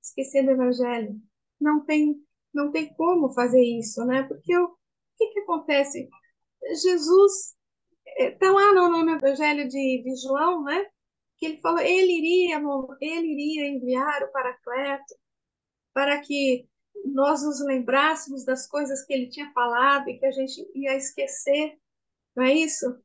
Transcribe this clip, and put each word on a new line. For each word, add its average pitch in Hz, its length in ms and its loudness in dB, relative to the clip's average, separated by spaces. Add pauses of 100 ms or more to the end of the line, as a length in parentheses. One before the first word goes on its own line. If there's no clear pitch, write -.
Esquecer 269 420 -2
do 269 80 4
Evangelho. 240 640 0 (440)
Não 302 260 2
tem, 302 360 2 (320)
não 285 180 -2
tem 311 240 -6
como 320 380 2
fazer 247 300 4
isso, 233 420 -4
né? 262 180 0
Porque 349 340 -4
o, 359 80 4
o 349 120 -12 (400)
que 440 100 2
que 415 140 -6
acontece? 294 680 -2 (720)
Jesus, 359 720 4 (600)
eh, - 140 0
tá 381 200 4
lá 392 220 8
no, 359 160 6
no, 330 160 2
no 320 120 2
Evangelho 285 520 0
de, 262 340 -2
de 254 180 -6
João, 294 420 0
né? 339 220 -2 (520)
Que 320 100 -6
ele 311 140 -10
falou, 339 180 0
ele 370 400 2
iria, 339 400 2
mo-, 269 420 -6
ele 330 320 -4
iria 294 360 -4
enviar 269 540 -4
o 269 80 -10
Paracleto 269 840 -6 (760)
para 285 280 0
que 269 460 -2 (380)
nós 277 380 0
nos 285 220 -4
lembrássemos 269 800 -2
das 262 220 -4
coisas 277 380 -6
que 285 80 -6
ele 247 160 -4
tinha 294 240 -14
falado 247 560 0
e 247 100 -10
que 269 60 -2
a 269 60 2
gente 269 440 -6
ia 269 220 -4
esquecer, 285 800 -4 (580)
não 247 100 0
é 262 80 4
isso? 311 320 0 (200)